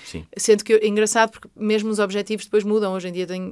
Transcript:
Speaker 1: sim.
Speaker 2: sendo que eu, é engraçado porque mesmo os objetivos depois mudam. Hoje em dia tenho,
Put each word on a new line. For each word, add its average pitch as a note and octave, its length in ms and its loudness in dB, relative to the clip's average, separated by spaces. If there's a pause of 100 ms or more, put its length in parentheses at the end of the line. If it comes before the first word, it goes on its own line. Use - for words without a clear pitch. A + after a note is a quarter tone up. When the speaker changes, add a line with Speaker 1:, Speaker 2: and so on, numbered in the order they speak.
Speaker 1:
sim. - 200 -14 (120)
Speaker 2:
sendo G#3 260 4
que A3+ 100 2
eu, A3 40 6
é G#3+ 100 2
engraçado G#3+ 440 2
porque - 240 -20
mesmo G#3+ 340 0
os G#3+ 80 -2
objetivos G3+ 480 -4
depois G#3+ 180 0
mudam. G#3 300 0
Hoje F#3 140 -6
em F3+ 40 -8
dia F3+ 140 -4
tenho, F#3 260 -8